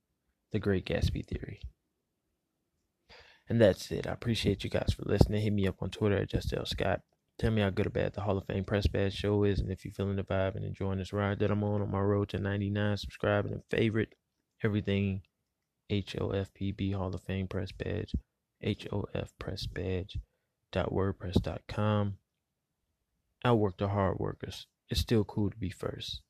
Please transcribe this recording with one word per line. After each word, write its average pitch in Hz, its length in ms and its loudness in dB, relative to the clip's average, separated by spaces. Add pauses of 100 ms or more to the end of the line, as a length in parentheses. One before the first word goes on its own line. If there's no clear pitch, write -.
(520)
The 110 60 0
Great 95 280 0
Gatsby - 400 0
Theory. - 340 -8 (1900)
And 117 120 2
that's 101 320 6
it. 95 140 -2
I 87 60 -4
appreciate 104 520 0
you 107 60 -6
guys - 260 0
for - 80 -10
listening. 104 380 6
Hit 107 100 0
me 98 160 2
up - 140 -4
on 98 80 -4
Twitter 101 260 2
at 104 140 0
Just - 220 -2
L - 140 -4
Scott. - 360 -2 (360)
Tell 117 120 2
me 110 100 4
how 98 100 4
good 98 160 0
or - 40 -2
bad 98 240 0
the 101 80 -6
Hall 98 160 0
of 95 80 -4
Fame 98 180 -2
Press 101 220 2
Badge 98 280 0
Show 104 300 2
is, 101 160 2
and 107 100 -2
if 92 140 -6
you're 98 80 -10
feeling 98 240 -2
the 98 60 -2
vibe 95 340 0
and 101 80 -6
enjoying 98 340 -4
this 92 140 -6
ride 101 280 2
that 104 100 4
I'm 104 120 2
on, 104 200 0
on 101 80 -2
my 98 100 0
road 101 300 2
to 101 80 -2
ninety-nine, 101 580 0
subscribe 104 480 0
and 104 260 -6
favorite 110 440 2 (500)
everything 98 560 0 (680)
H 104 280 -2
O - 120 -2
F 98 240 -2
P 98 180 -4
B 98 200 -2
Hall 95 220 -2
of - 80 -8
Fame 95 240 -2
Press 95 260 -6
Badge, - 440 -4 (460)
H - 280 -4
O 101 140 -2 (100)
F - 240 -6
press - 280 -8
badge 92 520 -4 (540)
dot - 180 0
wordpress 95 520 0
dot 82 260 -6
com. 104 460 0 (1300)
Outwork 107 320 4
the 101 120 0
hard 98 300 2
workers. - 480 -6 (220)
It's 113 120 0
still 110 240 2
cool 101 260 0
to - 60 -8
be 107 140 -4
first. - 600 -8